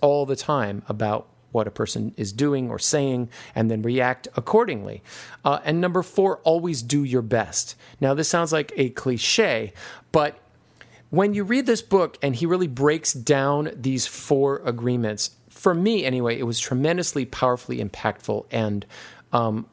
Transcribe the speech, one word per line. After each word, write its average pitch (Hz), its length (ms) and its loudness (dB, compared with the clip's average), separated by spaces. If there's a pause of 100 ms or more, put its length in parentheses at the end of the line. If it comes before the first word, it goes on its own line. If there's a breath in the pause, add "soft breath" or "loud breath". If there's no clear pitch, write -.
all 143 240 4
the 135 120 -2
time 107 520 -2
about 107 400 -2 (220)
what 110 160 0
a 104 40 -8
person 110 460 -4
is 101 160 -6
doing 131 380 0
or 107 80 -6
saying 131 500 0 (260 loud breath)
and 113 160 2
then 110 120 -2
react 123 520 0
accordingly. 120 680 0 (420 loud breath)
Uh, 143 200 2
and 170 180 0
number 180 200 2
four, 190 360 2
always 165 420 2
do 143 240 0
your 127 160 0
best. 113 540 -2 (260 loud breath)
Now, 135 140 4
this 151 140 0
sounds 170 240 0
like 151 240 0
a 131 140 2
cliche, 123 840 0 (380 loud breath)
but 151 260 2 (720 loud breath)
when 202 240 4
you 202 100 0
read 247 220 2
this 226 160 2
book 185 400 2
and 139 120 2
he 160 120 -2
really 180 200 2
breaks 147 460 2
down 143 640 2
these 131 320 -2
four 139 580 0
agreements, 120 680 -2 (180)
for - 240 2
me 185 320 2
anyway, 123 320 0
it 135 60 -4
was 117 140 -2
tremendously 151 680 -2
powerfully 123 580 0
impactful. - 680 -4
And, 107 360 -2 (440 loud breath)
um, 110 420 0